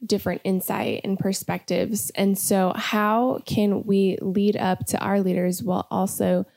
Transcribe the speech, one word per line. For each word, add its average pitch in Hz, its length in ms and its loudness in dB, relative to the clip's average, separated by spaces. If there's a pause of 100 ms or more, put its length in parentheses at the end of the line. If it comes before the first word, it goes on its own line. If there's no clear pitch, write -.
different 196 400 -2
insight 185 580 -2
and 196 160 -2
perspectives. 190 920 -2
And 196 260 0
so 185 400 2
how 220 680 0
can 208 380 0
we 196 380 2
lead 202 340 2
up 185 300 -2
to - 140 -2
our 202 200 0
leaders 180 420 0
while 185 300 -2
also 185 540 0 (120)